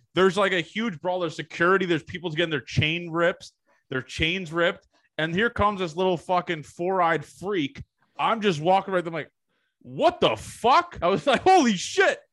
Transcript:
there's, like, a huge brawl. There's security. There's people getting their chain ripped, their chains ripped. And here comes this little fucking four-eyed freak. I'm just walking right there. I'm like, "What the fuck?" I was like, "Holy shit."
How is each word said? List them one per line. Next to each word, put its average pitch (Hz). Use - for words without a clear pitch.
there's, 180
like, 190
a 185
huge 196
brawl. 185
There's 165
security. 180
There's 165
people 180
getting 165
their 147
chain 165
ripped, 165
their 131
chains 165
ripped. 170
And 160
here 208
comes 208
this 175
little 185
fucking 175
four-eyed 170
freak. 170
I'm 202
just 185
walking 190
right 180
there. 165
I'm 165
like, 151
"What 254
the 120
fuck?" -
I 170
was 190
like, 240
"Holy 311
shit." 339